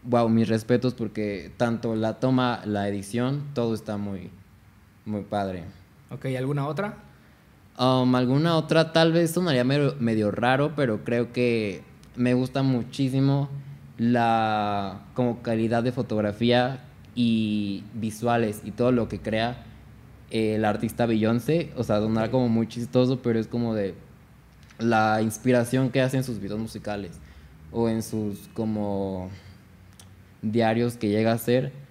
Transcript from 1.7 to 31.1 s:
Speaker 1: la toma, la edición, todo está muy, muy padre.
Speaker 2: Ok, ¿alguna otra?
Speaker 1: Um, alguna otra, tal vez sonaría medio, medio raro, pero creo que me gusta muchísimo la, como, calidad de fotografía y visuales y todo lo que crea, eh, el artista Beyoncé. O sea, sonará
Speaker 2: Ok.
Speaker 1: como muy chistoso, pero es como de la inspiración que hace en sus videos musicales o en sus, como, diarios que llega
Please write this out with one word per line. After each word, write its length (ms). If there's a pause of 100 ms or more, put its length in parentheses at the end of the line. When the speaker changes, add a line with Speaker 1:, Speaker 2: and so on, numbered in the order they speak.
Speaker 1:
la 240
toma, 460
la 240
edición, 540 (100)
todo 200
está 220
muy, 340 (760)
muy 160
padre. 420 (480)
Speaker 2:
Ok, 140 (120)
¿alguna 300
otra? 300 (800)
Speaker 1:
Um, 360
alguna 420
otra, 340
tal 220
vez 180
sonaría 320
medio, 380
medio 300
raro, 440
pero 300
creo 260
que 500 (360)
me 160
gusta 280
muchísimo 840 (500)
la, 1040 (140)
como, 280
calidad 420
de 100
fotografía 920 (320)
y 680 (100)
visuales 720
y 60
todo 200
lo 160
que 120
crea, 440 (680)
eh, 260
el 100
artista 400
Beyoncé. 720
O 60
sea, 160
sonará 280
Speaker 2:
Ok. 40
Speaker 1:
como 180
muy 180
chistoso, 540
pero 180
es 80
como 280
de 180 (880)
la 420
inspiración 680
que 120
hace 160
en 60
sus 160
videos 200
musicales 520 (600)
o 180
en 140
sus, 340 (160)
como, 760 (1120)
diarios 560
que 120
llega 220